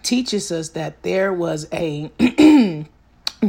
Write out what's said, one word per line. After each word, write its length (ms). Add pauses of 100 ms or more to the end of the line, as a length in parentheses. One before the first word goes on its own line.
Teaches 480
us 200
that 320
there 320
was 380
a 460
<clears throat> 680 (640)